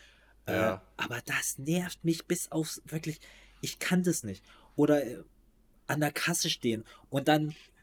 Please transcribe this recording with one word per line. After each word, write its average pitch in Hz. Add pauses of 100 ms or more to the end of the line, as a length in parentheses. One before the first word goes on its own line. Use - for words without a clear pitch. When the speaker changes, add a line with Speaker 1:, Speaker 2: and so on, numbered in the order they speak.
(460)
Speaker 1:
Äh, -
Speaker 2:
Ja. 92 (140)
Speaker 1:
aber -
das -
nervt 170
mich 165
bis -
aufs, 160
wirklich, 156 (400)
ich -
kann 180
das 175
nicht. 98 (320)
Oder, 147
äh, 120 (640)
an 143
der 147
Kasse -
stehen 113 (240)
und 135
dann 151 (300)